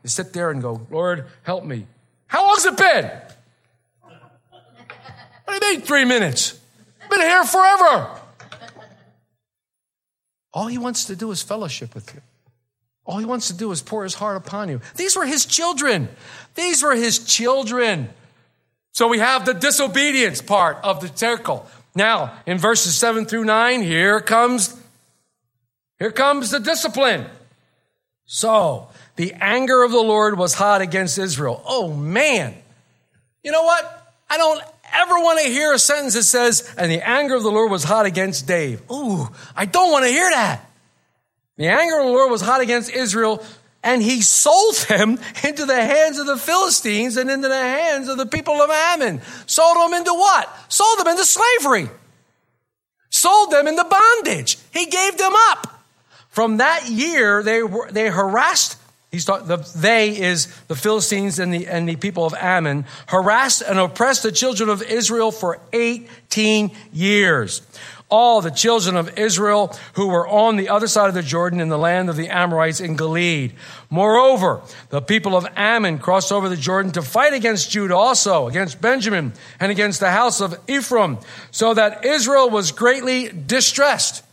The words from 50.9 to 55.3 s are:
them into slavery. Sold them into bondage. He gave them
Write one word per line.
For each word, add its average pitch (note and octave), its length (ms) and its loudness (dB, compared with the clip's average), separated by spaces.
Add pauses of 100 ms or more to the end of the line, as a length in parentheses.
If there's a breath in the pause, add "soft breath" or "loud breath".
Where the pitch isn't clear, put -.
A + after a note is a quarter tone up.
them E4+ 80 0
into F4 180 2
slavery. C4+ 640 2 (1200)
Sold G4 400 4
them D4 180 4
into E4 160 0
bondage. F#4+ 760 2 (100)
He F4 160 -4
gave F#4 320 0
them F#4+ 160 0 (160)